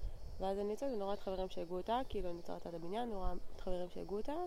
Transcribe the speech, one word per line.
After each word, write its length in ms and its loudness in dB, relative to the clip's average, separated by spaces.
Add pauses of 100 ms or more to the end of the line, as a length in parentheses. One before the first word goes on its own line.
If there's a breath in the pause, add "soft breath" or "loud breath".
(400 loud breath)
ואז 200 2
אני 120 0
יוצאת 200 0
ואני 120 0
רואה 100 0
את 60 0
חברים 300 0
שהגו 280 -2
אותה, 220 2 (100)
כאילו, 200 0
אני 80 -2
יוצאת 300 -2
עד 80 -4
הבניין, 280 -2
אני 120 -2
רואה 180 4 (220)
את 60 -6
חברים 280 2
שהגו 280 -2
אותה, 160 0 (140)